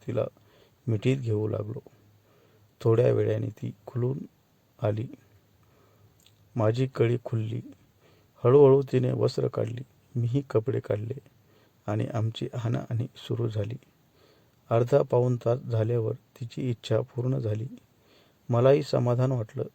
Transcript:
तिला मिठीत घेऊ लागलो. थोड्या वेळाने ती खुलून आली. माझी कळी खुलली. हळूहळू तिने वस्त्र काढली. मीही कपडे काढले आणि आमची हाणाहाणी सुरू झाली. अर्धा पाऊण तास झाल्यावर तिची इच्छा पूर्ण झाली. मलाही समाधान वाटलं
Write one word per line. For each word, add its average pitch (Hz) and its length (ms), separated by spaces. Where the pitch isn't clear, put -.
तिला 113 180
मिठीत 120 300
घेऊ 110 320
लागलो. 107 320
थोड्या 120 320
वेळाने 110 360
ती 120 240
खुलून 123 320
आली. 107 240
माझी 117 300
कळी 120 380
खुलली. 113 380
हळूहळू 139 380
तिने 127 200
वस्त्र 123 360
काढली. 113 340
मीही 120 340
कपडे 113 300
काढले 110 540
आणि 107 200
आमची 113 480
हाणाहाणी 117 520
सुरू 117 320
झाली. 110 280
अर्धा 123 320
पाऊण 123 340
तास 117 220
झाल्यावर 113 540
तिची 127 580
इच्छा 113 300
पूर्ण 127 380
झाली. 113 280
मलाही 131 340
समाधान 123 500
वाटलं 120 320